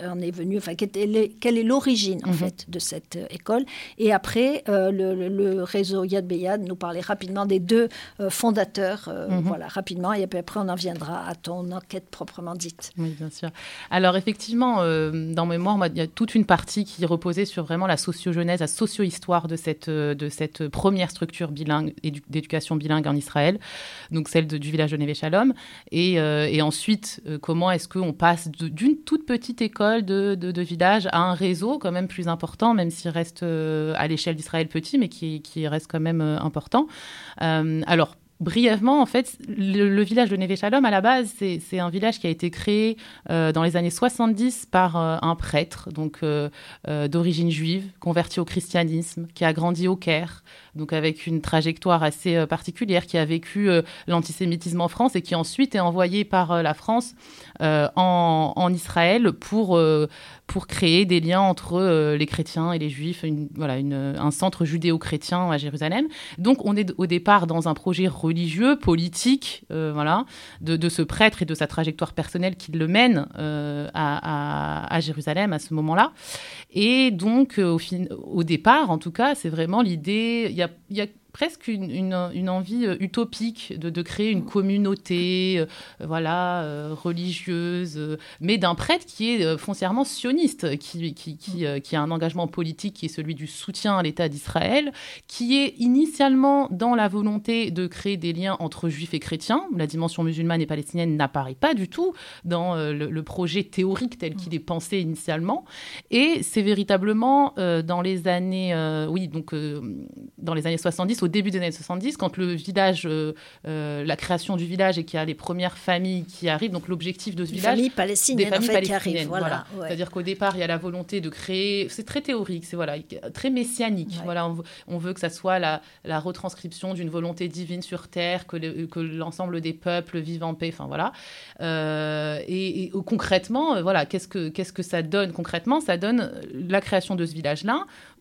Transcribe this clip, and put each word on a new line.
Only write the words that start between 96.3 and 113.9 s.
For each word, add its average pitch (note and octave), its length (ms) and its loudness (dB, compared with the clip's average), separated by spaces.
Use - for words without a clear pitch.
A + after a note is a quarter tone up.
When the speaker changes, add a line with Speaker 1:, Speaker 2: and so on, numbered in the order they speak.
Speaker 2:
dans A#3 240 2
la G#3+ 100 4
volonté G#3+ 640 0
de F3+ 160 -2
créer G3 300 -4
des E3+ 160 -2
liens F#3 260 -2
entre E3 300 -4
juifs D#3 260 -6
et D3+ 60 -2
chrétiens. G#3+ 420 -2
La D#3+ 100 0
dimension E3 380 -2
musulmane E3 360 0
et D3+ 60 0
palestinienne D#3 500 -2
n'apparaît C3+ 380 0
pas D4+ 200 2
du F#3+ 140 -2
tout F4 240 -2
dans, E3+ 300 0
euh, D3+ 180 -2
le, D3 160 -4
le D#3 140 -4
projet F3+ 400 -2
théorique G3 560 -2
tel D#3 160 -6
qu'il F3+ 180 -8
est E3 60 -2
pensé E3 400 -4
initialement. E3 640 -2
Et D4 320 4
c'est - 200 0
véritablement, G#3+ 960 2
euh, E3+ 240 2
dans F3 200 -2
les F3+ 240 -2
années, F#3 480 0
euh, D#3 320 0
oui, E3+ 220 -2
donc, D#3 260 -6
euh, D3 260 -4
dans - 180 -4
les D#3 120 -2
années E3 100 0
soixante-dix, F3+ 440 0
au F3+ 80 2
début G3+ 220 2
des F#3 80 -2
années F3 120 -2
soixante-dix, F#3 460 -6
quand - 220 -4
le F3+ 160 0
village, F#3 500 2
euh, D#3 300 -2
euh, D3+ 380 -4